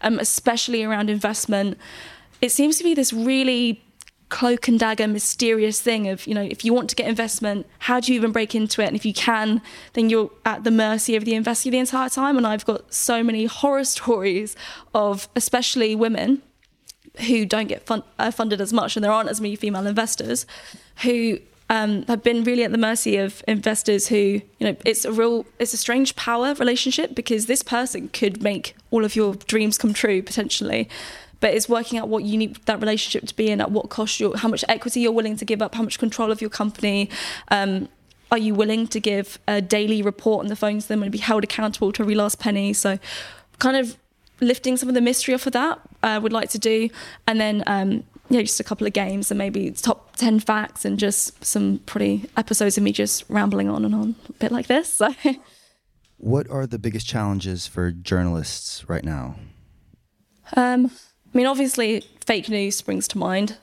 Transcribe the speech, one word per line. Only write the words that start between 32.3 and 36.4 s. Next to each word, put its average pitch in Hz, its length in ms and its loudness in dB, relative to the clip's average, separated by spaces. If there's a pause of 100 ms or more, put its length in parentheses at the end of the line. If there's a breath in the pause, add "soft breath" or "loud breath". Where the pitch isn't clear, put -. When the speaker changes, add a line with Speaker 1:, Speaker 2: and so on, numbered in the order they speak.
Speaker 1:
need 220 200 0 (100)
that 214 140 0
relationship 214 460 -2
to - 80 -10
be 220 160 0
and 208 120 0
at - 80 -2
what 208 180 -2
cost - 320 -4
you're, 208 160 0
how 220 120 0
much 214 200 -2
equity 233 320 0
you're 233 120 2
willing 220 240 0
to 214 80 -8
give 214 180 -2
up, 208 120 -4
how 226 80 -2
much 214 160 -4
control 226 320 0
of 214 100 -2